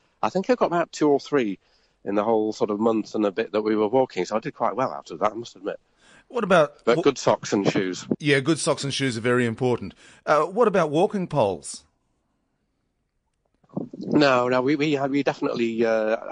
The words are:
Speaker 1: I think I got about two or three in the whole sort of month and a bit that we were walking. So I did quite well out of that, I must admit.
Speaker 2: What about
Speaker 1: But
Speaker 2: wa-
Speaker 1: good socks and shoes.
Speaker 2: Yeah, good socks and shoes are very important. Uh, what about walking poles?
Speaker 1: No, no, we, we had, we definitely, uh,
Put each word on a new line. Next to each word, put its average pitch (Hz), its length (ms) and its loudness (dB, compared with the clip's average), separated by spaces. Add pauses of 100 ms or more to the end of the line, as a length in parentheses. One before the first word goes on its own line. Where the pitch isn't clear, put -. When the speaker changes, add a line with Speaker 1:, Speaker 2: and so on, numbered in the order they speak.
(220)
Speaker 1:
I 110 80 0
think 190 200 -2
I 247 60 2
got 247 100 0
about 170 260 -2
two - 160 0
or 143 120 4
three 117 400 -2 (440)
in 98 120 -6
the 104 80 2
whole 110 280 0
sort 107 200 -2
of 104 80 -4
month 110 360 0
and 110 100 0
a 101 60 0
bit 110 200 -6
that 107 100 0
we 107 140 0
were 107 120 2
walking. 120 380 0
So 104 100 -4
I 110 40 -2
did - 160 -8
quite 104 200 -2
well 120 160 -2
out 71 200 -12
of 82 80 -12
that, 104 120 2
I 107 40 -10
must 117 200 -14
admit. 92 240 -10 (500)
Speaker 2:
What 240 140 -4
about 175 400 2
Speaker 1:
But 120 140 4
Speaker 2:
wa- 170 60 0
Speaker 1:
good 139 140 2
socks - 360 0
and 98 180 2
shoes. 92 360 -4 (120)
Speaker 2:
Yeah, 143 200 2
good 139 200 0
socks 147 240 -2
and 139 100 -6
shoes 131 240 -2
are 113 40 -8
very 123 240 2
important. 113 480 -2 (320)
Uh, 151 180 4
what 196 240 0
about 175 220 2
walking 175 380 0
poles? 98 560 -2 (2250)
Speaker 1:
No, 131 480 4
no, 127 140 2
we, 139 140 2
we 151 180 0
had, 139 180 -2
we 143 100 2
definitely, 120 640 -2
uh, 110 320 2 (140)